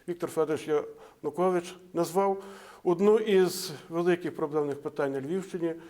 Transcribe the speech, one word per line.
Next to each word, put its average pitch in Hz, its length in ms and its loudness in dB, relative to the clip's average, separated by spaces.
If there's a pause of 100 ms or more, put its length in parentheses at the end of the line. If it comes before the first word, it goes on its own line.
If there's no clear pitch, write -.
Віктор 170 220 -6
Федорович 156 400 -2 (540)
Янукович 175 520 0 (180)
назвав 190 500 0 (400)
одну 196 340 4
із 190 540 2 (180)
великих 170 460 0
проблемних 147 460 -2
питань 147 300 -2
на 135 100 -4
Львівщині — 170 520 -4 (160)